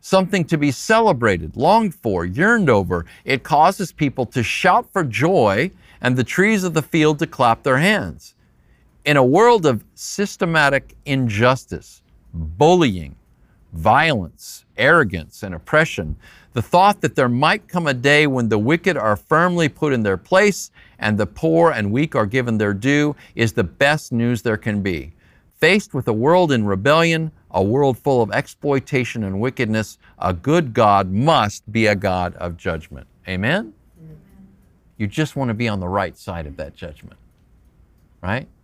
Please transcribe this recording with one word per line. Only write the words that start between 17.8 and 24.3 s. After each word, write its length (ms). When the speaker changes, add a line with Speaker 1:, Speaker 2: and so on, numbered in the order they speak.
Speaker 1:
a 60
day 320
when 220
the 100
wicked 380
are 220
firmly 500
put 240
in 120
their 140
place 540
and 200
the 80
poor 460
and 200
weak 240
are 100
given 320
their 160
due 420
is 180
the 100
best 500
news 300